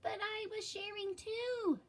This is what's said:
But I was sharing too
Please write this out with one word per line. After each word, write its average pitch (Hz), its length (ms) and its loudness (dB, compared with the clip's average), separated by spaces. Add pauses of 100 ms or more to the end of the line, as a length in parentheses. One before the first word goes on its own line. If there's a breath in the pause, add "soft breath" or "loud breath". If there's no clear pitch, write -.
But - 200 0
I 427 280 0
was 427 180 -2
sharing 392 480 -2
too 453 720 2